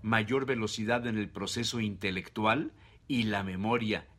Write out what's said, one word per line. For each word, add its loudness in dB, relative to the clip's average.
mayor 2
velocidad 0
en 0
el -2
proceso -4
intelectual 0
y 2
la 0
memoria -2